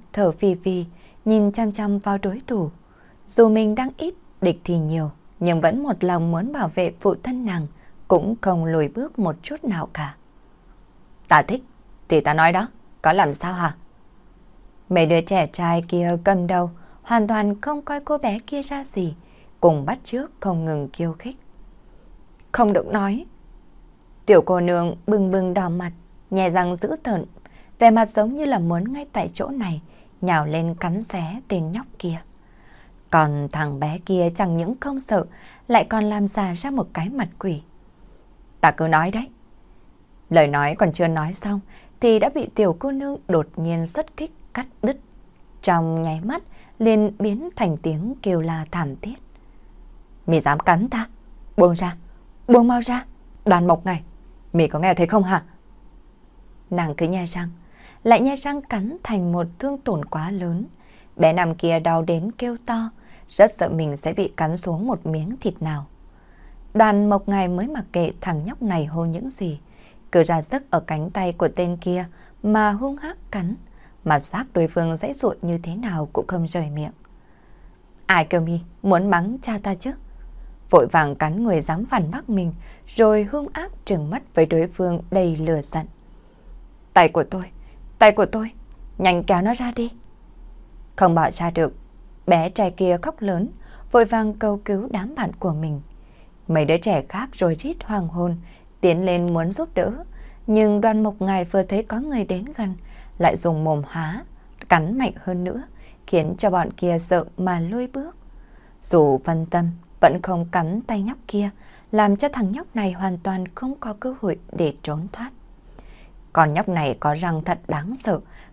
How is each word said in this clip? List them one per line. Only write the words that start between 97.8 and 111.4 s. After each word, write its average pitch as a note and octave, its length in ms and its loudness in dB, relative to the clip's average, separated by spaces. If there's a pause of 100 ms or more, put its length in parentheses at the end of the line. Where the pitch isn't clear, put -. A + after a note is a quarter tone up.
hoang G3 240 -4
hồn, F3 280 -4 (440)
tiến F3 240 4
lên F3 300 0
muốn E3 180 -2
giúp D#4+ 220 -6
đỡ, G3+ 180 0 (540)
nhưng G#3+ 340 4
Đoàn A3 220 2
Mộc G#3 200 -2
Ngải F#3+ 220 0
vừa F#3+ 180 0
thấy G3+ 200 -2
có A3+ 180 -6
người C4+ 240 -4
đến F#3 200 -6 (120)
gần, G3 180 -4 (440)
lại E3+ 180 2
dùng D#3+ 280 0
mồm D3+ 240 0
há, E3 360 -8 (440)
cắn F3+ 300 4
mạnh B3+ 180 -2
hơn F3+ 280 -4
nữa, A#3+ 180 -6 (440)
khiến E3+ 320 2
cho G#3 120 2
bọn F3+ 200 0
kia F3 280 0
sợ E3+ 260 0 (120)
mà F3+ 240 -2
lùi A3+ 260 -4
bước. C#4 300 -12 (640)
Dù D3 420 4
phân E3 220 -2
tâm, E3+ 240 0 (300)
vẫn E3 220 6
không E3+ 300 -2
cắn F3+ 280 -2
tay G#3+ 220 -4
nhóc A3+ 160 -6 (100)
kia, G3+ 220 -2 (420)